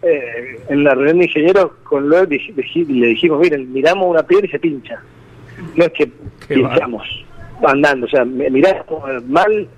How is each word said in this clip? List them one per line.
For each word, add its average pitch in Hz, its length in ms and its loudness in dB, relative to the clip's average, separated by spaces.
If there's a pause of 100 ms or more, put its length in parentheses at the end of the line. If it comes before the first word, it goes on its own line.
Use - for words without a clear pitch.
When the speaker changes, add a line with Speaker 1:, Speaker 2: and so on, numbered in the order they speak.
Speaker 1:
eh, 123 600 -4 (100)
en 143 140 2
la 139 100 4
reunión 147 240 4
de 180 60 4
ingenieros 170 480 2 (100)
con 143 260 -2
Loeb 180 200 4
dij-, 131 260 -6
dij-, 156 320 -4
le 123 220 2
dijimos, 147 320 0
"Miren, 143 300 0
miramos 170 380 0
una 160 140 2
piedra 196 240 2
y - 40 -16
se 147 80 -6
pincha. 143 440 -6 (720)
No 175 100 4
es 165 80 0
que - 180 -2 (380)
Speaker 2:
Qué 135 140 0
va. 117 80 -2
Speaker 1:
pinchamos 123 540 -4 (420)
andando, 139 380 2
o - 60 -6
sea, 131 160 2
mi-, 131 240 -4
miramos, 165 340 2 (240)
eh, 131 180 -8
mal". 190 500 0